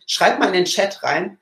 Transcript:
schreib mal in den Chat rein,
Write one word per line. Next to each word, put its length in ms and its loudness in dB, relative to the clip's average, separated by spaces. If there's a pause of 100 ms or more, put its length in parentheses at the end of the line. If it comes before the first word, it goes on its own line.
schreib 320 2
mal 80 2
in 80 0
den 100 2
Chat 380 -2
rein, 400 -4